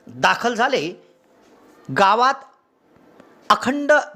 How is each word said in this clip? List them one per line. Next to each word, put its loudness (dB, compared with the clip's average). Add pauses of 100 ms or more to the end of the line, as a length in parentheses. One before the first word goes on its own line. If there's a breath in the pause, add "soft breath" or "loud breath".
दाखल -2
झाले. -4 (960)
गावात 4 (1160)
अखंड 0 (240)